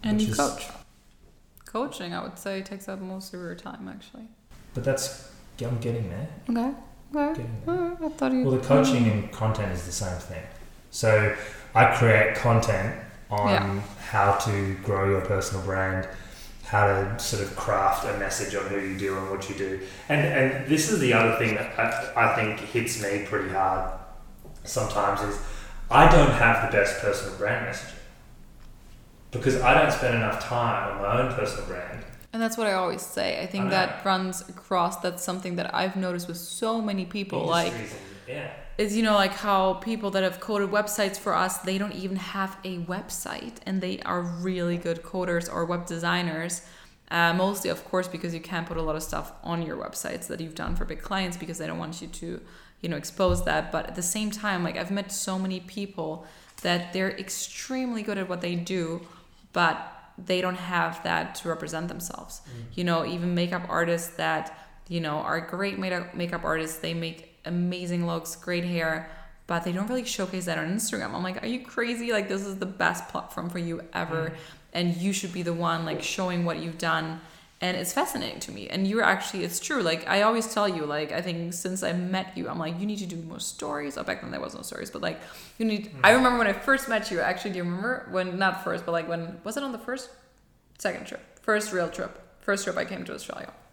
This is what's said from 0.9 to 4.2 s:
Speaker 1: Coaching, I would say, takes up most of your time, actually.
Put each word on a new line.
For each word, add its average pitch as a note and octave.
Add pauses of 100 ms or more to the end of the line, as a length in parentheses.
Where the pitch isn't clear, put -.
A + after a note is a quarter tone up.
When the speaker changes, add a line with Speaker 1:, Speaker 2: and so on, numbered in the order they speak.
Speaker 1:
Coaching, A3
I F3
would F3
say, F#3+
takes G3
up G3
most F#3+
of F3+
your F3
time, F#3
actually. G#3+ (500)